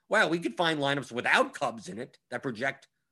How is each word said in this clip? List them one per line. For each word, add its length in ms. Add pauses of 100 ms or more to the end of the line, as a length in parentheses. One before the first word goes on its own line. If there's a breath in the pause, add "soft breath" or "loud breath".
(100)
"Well, 180
we 120
could 160
find 220
lineups 320
without 440
Cubs 340
in 100
it 200 (120)
that 120
project 460 (240)